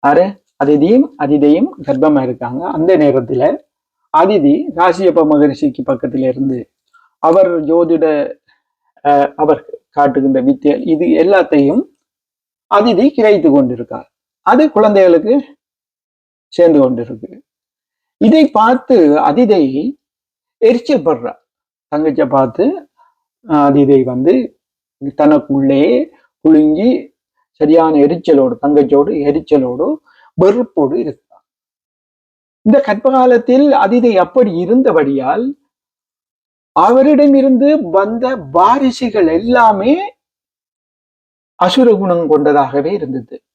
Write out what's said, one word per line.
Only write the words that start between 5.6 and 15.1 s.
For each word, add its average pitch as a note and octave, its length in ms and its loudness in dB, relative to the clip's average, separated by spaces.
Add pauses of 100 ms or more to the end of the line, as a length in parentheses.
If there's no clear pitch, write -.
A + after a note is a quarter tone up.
பக்கத்துல C3 460 -4
இருந்து B2+ 440 -6 (460)
அவர் E3+ 460 0
ஜோதிட, E3 400 0 (1000)
அஹ், C#3+ 320 0
அவர் - 440 -4 (100)
காட்டுகின்ற C3+ 500 0
வித்தியல் - 440 -2
இது D#3+ 220 -2
எல்லாத்தையும் E3 760 0 (920)
அதிதி A3 360 2
கிரகித்து G#3 400 2
கொண்டிருக்கார். B2 580 -2 (340)
அது B3+ 280 2
குழந்தைகளுக்கு G#3 840 2 (960)